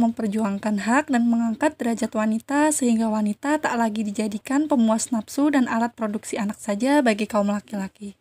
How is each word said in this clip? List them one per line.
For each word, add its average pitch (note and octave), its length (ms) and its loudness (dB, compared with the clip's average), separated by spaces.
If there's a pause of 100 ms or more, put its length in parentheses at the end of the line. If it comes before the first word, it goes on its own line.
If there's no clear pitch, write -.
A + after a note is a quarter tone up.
memperjuangkan G#3+ 800 -2
hak C4 240 2
dan A#3+ 160 2
mengangkat A#3 480 0
derajat A3+ 400 -4
wanita A3+ 560 0
sehingga A#3 400 2
wanita G#3+ 480 0
tak C#4+ 240 -2
lagi A3 240 0
dijadikan A3 640 -2
pemuas A3+ 400 2
nafsu C#4 400 0
dan C#4 160 2
alat A#3 320 -2
produksi A3 400 -6
anak G#3 240 -4
saja B3 400 2
bagi A3 240 2
kaum G#3 240 0
laki-laki. G3+ 720 -6